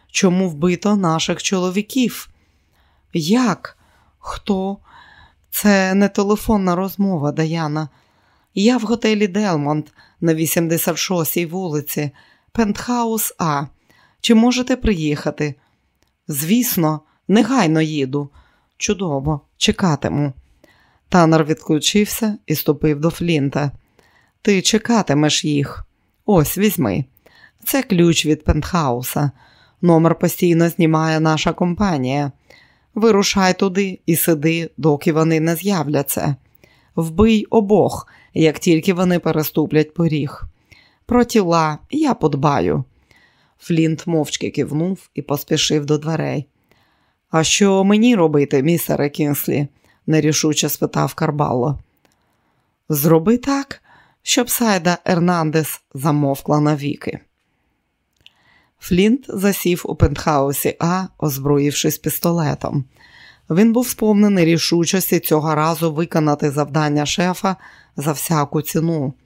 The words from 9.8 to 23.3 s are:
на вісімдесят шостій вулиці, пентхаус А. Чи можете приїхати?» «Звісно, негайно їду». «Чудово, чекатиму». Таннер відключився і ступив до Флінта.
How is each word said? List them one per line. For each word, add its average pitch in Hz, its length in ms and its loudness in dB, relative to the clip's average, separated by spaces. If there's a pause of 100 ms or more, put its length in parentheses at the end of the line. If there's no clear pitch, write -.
на 170 120 2
вісімдесят 165 640 -2
шостій 175 480 -2
вулиці, 151 680 -6 (400)
пентхаус 226 840 -4
А. 151 280 -4 (560)
Чи 226 140 4
можете 247 400 2
приїхати?» 151 800 -2 (720)
«Звісно, 160 760 -2 (260)
негайно 208 540 2
їду». 143 480 -4 (480)
«Чудово, 151 640 -4 (160)
чекатиму». 147 760 0 (760)
Таннер 160 340 6
відключився 202 1000 -2
і 156 100 -2
ступив 147 440 0
до 160 100 0
Флінта. 147 640 -2 (680)